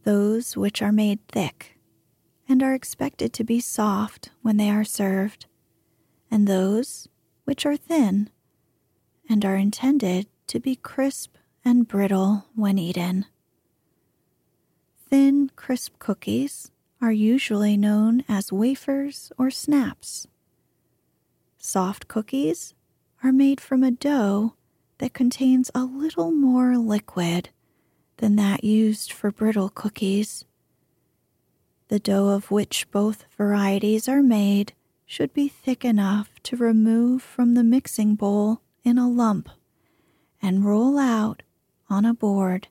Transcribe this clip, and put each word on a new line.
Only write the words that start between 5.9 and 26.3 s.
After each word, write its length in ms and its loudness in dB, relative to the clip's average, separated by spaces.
and 160 4
those 600 -2
which 220 -4
are 100 0
thin 540 0
and 160 2
are 120 0
intended 680 0
to 120 -6
be 160 -4
crisp 600 -6
and 240 4
brittle 680 0
when 240 0
eaten. 480 -4
Thin, 480 4
crisp 440 -8
cookies 720 -6
are 120 0
usually 680 2
known 500 2
as 240 -4
wafers 840 -4
or 140 0
snaps. 720 -4
Soft 480 -6
cookies 680 -6
are 80 2
made 300 2
from 220 0
a 80 2
dough 640 0
that 160 -8
contains 640 2
a 80 -2
little 480 -4